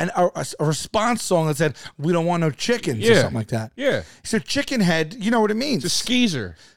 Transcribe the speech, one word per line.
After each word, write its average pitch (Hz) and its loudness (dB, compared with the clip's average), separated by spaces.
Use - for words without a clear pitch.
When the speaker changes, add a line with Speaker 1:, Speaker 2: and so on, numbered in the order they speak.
Speaker 1:
an, 175 -2
a, 175 0
a 151 0
response 214 0
song 165 2
that 151 0
said, 151 0
"We 160 0
don't 165 2
want 175 0
no 160 2
chickens," 143 -2
or 226 6
Speaker 2:
Yeah. 180 8
Speaker 1:
something - -2
like 113 -4
that. 113 -4
Speaker 2:
Yeah. 240 -2
Speaker 1:
So - -2
chicken 269 -2
head, 165 2
you 208 -2
know 240 4
what 214 2
it 214 -2
means. 233 -2
Speaker 2:
It's 175 -2
a - 0
skeezer. 175 0